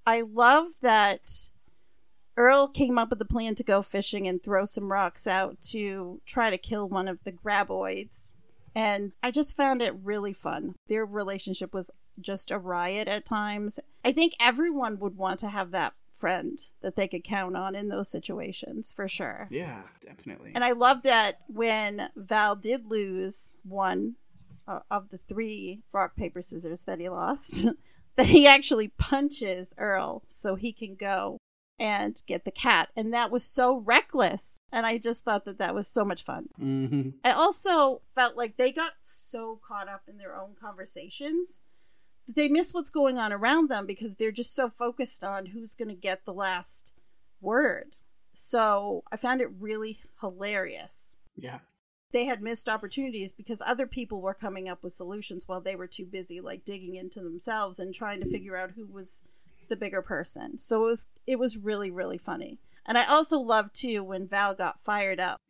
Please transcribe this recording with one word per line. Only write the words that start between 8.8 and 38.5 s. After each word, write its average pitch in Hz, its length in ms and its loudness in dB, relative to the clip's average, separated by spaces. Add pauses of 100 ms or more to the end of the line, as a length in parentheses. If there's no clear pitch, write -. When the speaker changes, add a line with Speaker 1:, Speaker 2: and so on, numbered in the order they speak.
Speaker 1:
I 247 80 0
just 285 260 0
found 269 260 2
it 220 200 0
really 202 300 -4
fun. 170 420 -6 (140)
Their 220 160 0
relationship 196 680 -6
was 185 160 -6 (300)
just 196 300 -8
a 208 80 -2
riot 185 480 -4
at 208 180 -4
times. 208 540 -4 (260)
I 254 80 6
think 330 280 4
everyone 247 580 2
would 196 180 -4
want 190 240 -2
to 208 80 -4
have 196 240 -4
that 170 220 0 (220)
friend - 440 -2 (200)
that 185 160 -6
they 196 100 2
could 180 180 -6
count 185 320 -2
on 190 180 -4
in 202 140 -6
those 196 200 -4
situations, - 840 -10
for 196 140 -8
sure. 117 440 -8
Speaker 2:
Yeah, 127 320 -8 (220)
definitely. - 500 -16
Speaker 1:
And 247 100 0
I 247 80 4
love 247 300 6
that 226 460 4
when 214 680 -2
Val 208 400 2
did 220 300 -2
lose 196 760 -4
one, 196 520 -2 (520)
uh, 196 140 -8 (100)
of 202 200 -4
the 190 80 -14
three 208 640 -8 (100)
rock, 190 240 0
paper, 180 260 -6
scissors 170 420 -10
that 185 160 -8
he 180 80 -6
lost, 185 580 0 (240)
<laughs> - 260 -20
that 254 100 8
he 294 200 12
actually 269 420 10
punches 240 880 -2
Earl 202 520 -2
so - 260 -4
he 214 180 -6
can 196 220 -12
go 196 440 -4 (420)
and 208 460 -2
get - 180 -4
the 196 80 -6
cat. 202 420 4
And 226 180 -2
that 240 200 2
was 240 120 -2
so 254 340 4
reckless. 220 800 2 (140)
And 226 160 -2
I 226 120 0
just 233 260 -6
thought 208 220 0
that 196 120 -12
that 180 160 -2
was 202 140 -4
so 214 160 2
much 190 180 -4
fun. - 240 -10 (140)
Speaker 2:
Mm-hmm. 135 480 0 (160)
Speaker 1:
I 247 80 6
also 330 720 4 (120)
felt 240 220 2
like 233 200 -4